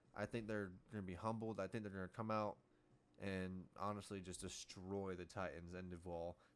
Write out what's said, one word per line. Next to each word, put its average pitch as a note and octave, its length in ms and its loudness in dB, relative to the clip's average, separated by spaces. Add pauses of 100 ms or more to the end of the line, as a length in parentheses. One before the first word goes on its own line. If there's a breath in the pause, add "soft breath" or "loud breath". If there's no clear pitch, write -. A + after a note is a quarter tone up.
(160 loud breath)
I G#2 100 2
think A2+ 220 0
they're G#2 240 2 (180)
gonna G#2 140 0
be F2+ 120 0
humbled. A2 440 2
I F#2+ 80 4
think G#2+ 160 0
they're G#2 80 -2
gonna F#2+ 160 0
come A2 240 -2
out G#2+ 240 6 (680 loud breath)
and F#2 440 0 (120)
honestly G2+ 440 0
just F2 180 -4
destroy F#2+ 760 -2
the F2 100 -4
Titans E2+ 480 -2
and F2+ 180 -4
Duval. E2+ 460 -2 (180 loud breath)